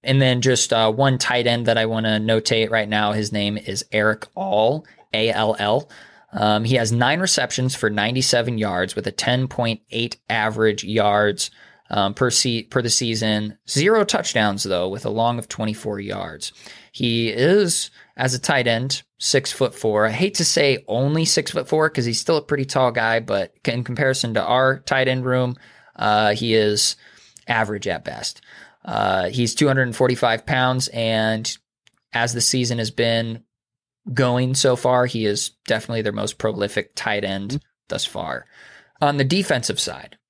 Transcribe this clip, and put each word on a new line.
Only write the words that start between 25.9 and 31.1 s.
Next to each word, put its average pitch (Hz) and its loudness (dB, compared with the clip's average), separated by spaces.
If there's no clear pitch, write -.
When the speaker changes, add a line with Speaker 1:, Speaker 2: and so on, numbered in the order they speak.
Speaker 1:
uh, 107 2
he 113 0
is 107 2
average 107 -2
at 87 -4
best. - -10
Uh, 95 0
he's 120 -2
two 151 2
hundred 135 2
and 113 -8
forty-five 120 0
pounds, 127 0
and 110 -2